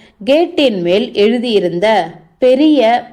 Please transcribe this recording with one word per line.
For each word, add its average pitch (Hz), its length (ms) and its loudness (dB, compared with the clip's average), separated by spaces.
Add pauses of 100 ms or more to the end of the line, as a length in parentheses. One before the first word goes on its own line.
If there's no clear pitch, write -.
(240)
கேட்டின் 269 560 0
மேல் 190 340 -2
எழுதியிருந்த 208 920 0 (320)
பெரிய 254 760 2